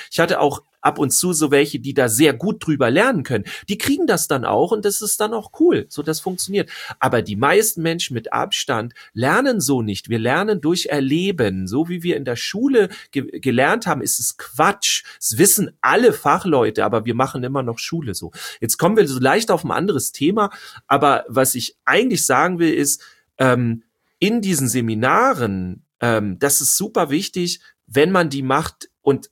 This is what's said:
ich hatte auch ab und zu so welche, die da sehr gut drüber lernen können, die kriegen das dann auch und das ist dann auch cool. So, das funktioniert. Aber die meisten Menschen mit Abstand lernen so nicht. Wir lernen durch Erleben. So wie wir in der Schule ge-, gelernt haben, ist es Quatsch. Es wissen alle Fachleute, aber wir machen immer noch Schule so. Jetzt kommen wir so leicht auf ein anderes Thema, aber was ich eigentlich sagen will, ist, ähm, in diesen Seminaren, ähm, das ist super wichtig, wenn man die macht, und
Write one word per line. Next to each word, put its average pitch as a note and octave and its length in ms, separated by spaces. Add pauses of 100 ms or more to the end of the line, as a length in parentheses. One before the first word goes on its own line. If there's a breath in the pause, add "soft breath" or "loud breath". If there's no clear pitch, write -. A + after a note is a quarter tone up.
ich - 120
hatte E3 180
auch C#3+ 240 (160)
ab D3+ 200
und C#3+ 100
zu F3+ 240
so D3+ 180
welche, D3 280
die B2+ 160
da B2+ 120
sehr C#3 260
gut F#3 320
drüber C3 260
lernen G3+ 320
können, G#2+ 200 (240 loud breath)
die G#3 120
kriegen E4 280
das F3+ 200
dann B2+ 180
auch A#2+ 260
und G#3+ 140
das G3+ 160
ist - 180
dann G#3+ 140
auch G#3+ 260
cool. D4+ 300
So, - 120
das D#3 200
funktioniert. F#3 480 (300 loud breath)
Aber B2 240
die G#2 120
meisten D#3+ 460
Menschen E3 320
mit A#2 180
Abstand A#2+ 640 (180 loud breath)
lernen G#3 480
so C3 220
nicht. G#2 260
Wir A2+ 120
lernen D#3+ 420
durch F3 240
Erleben. C3+ 800
So D3+ 220
wie F3+ 140
wir F3 120
in C#3+ 100
der B2 120
Schule A#3 500 (240 loud breath)
ge-, - 280
gelernt C#3 480
haben, D3+ 140
ist - 180
es - 180
Quatsch. - 640 (160 loud breath)
Es - 180
wissen F3+ 340 (100)
alle G3+ 320
Fachleute, C3+ 720
aber A2 200
wir A#2 100
machen B2+ 280
immer C3+ 200
noch A#2 160
Schule C#3+ 340
so. G#2+ 180 (300 loud breath)
Jetzt - 160
kommen G3 180
wir G#3+ 120
so C3 120
leicht F3 320
auf E3 140
ein A2+ 60
anderes D3 420
Thema, G3 380 (340 loud breath)
aber C#3 420
was B2+ 280
ich - 200 (100)
eigentlich F#3+ 400
sagen E3 340
will, E3 140
ist, - 280 (380 soft breath)
ähm, B2 420 (380)
in G#3+ 220
diesen D3+ 280
Seminaren, A#2 1120 (160)
ähm, G#2 400
das C#3+ 220
ist - 160
super F3+ 320
wichtig, F3 500 (280 soft breath)
wenn D3+ 240
man F3 180
die C3+ 140
macht, C3+ 460 (180)
und C3+ 240